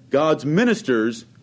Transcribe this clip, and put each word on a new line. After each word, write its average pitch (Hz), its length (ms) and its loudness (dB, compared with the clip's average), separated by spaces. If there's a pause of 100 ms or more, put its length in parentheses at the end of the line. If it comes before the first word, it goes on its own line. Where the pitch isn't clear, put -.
God's 139 360 0
ministers 135 800 0 (180)